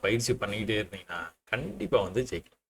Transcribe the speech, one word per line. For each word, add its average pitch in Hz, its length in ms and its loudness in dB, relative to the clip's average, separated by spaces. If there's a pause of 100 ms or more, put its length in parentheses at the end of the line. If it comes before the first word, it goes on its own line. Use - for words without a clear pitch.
பயிற்சி 117 320 4
பண்ணிக்கிட்டே 104 440 -2
இருந்தீங்கன்னா 92 420 -6 (320)
கண்டிப்பா 151 540 0
வந்து 98 160 0
ஜெயிக்கலாம். - 480 -8